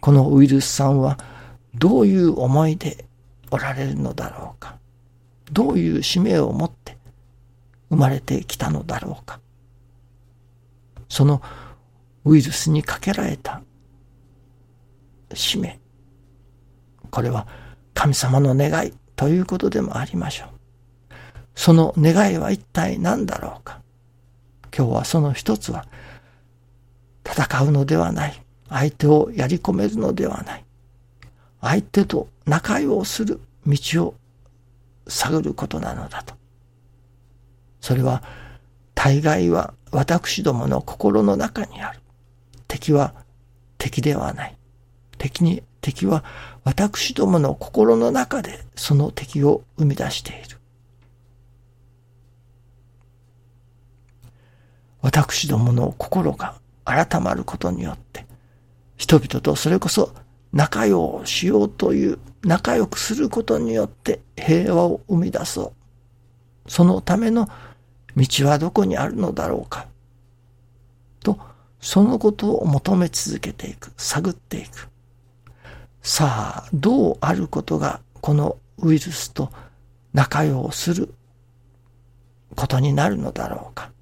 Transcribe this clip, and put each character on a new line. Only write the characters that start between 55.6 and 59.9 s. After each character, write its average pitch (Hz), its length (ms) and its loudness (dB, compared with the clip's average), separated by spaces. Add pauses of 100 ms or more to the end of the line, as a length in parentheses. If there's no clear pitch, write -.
の 120 240 0
心 - 360 -2
が - 240 -10 (280)
改 160 360 0
ま 180 120 -2
る - 120 -6
こ - 120 -12
と - 140 -4
に - 140 -6
よ - 80 -8
っ - 60 -14 (140)
て、 - 140 -20 (680)
人 - 240 4
々 127 200 -6
と 147 140 0
そ 151 160 -2
れ 185 80 2
こ 185 100 -4
そ - 240 0 (400)